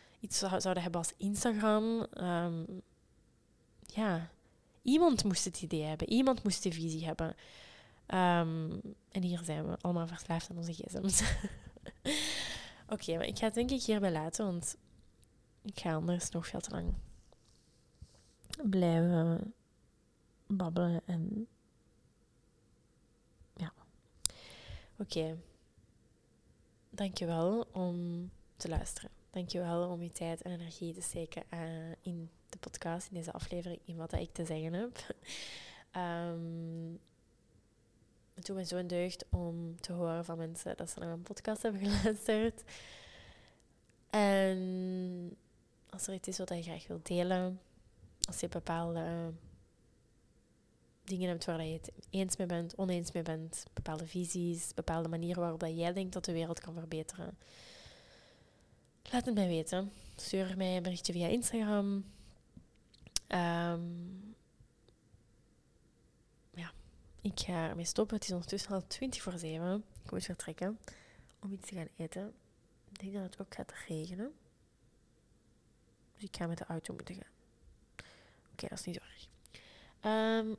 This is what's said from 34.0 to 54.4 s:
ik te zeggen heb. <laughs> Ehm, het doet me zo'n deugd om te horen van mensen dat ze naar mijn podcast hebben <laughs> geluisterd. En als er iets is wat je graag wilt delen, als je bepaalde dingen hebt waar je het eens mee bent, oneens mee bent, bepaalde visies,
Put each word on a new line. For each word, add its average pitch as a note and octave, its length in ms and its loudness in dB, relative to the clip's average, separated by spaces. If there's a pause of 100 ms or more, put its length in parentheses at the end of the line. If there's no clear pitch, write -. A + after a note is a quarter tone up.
ik F3 200 -2
te E3+ 120 -4
zeggen D#3+ 280 -2
heb. A3+ 260 -4
<laughs> - 160 -8 (760)
Ehm, E3+ 1040 -4 (1400)
het F3+ 120 -14
doet G3 100 -4
me F#3+ 80 -2
zo'n F3+ 220 0
deugd F3 440 0
om E3+ 500 -2
te - 120 -6
horen E3+ 320 0
van E3+ 140 -4
mensen E3 380 -4
dat E3+ 140 -6
ze - 80 -10
naar E3+ 100 -4
mijn E3 140 -4
podcast G#3+ 400 -4
hebben G#3 200 0
<laughs> G3+ 60 2
geluisterd. G#3+ 760 4 (1500)
En F#3 1300 4 (540)
als - 160 -4
er F#3+ 80 -4
iets F#3 140 -6
is F#3 100 -4
wat F#3 100 -4
je E3+ 140 -2
graag E3 240 -8
wilt E3+ 200 -8
delen, F3+ 540 2 (680)
als - 140 -6
je F3 80 -2
bepaalde E3+ 840 -2 (1700)
dingen F#3 240 0
hebt E3+ 160 0
waar E3 200 0
je D#3+ 80 -2
het - 200 -6 (180)
eens F#3+ 260 2
mee F#3+ 100 0
bent, E3+ 300 -2
oneens F3+ 360 0
mee E3+ 100 0
bent, E3 500 -4
bepaalde D#3+ 340 -4
visies, F3 680 -2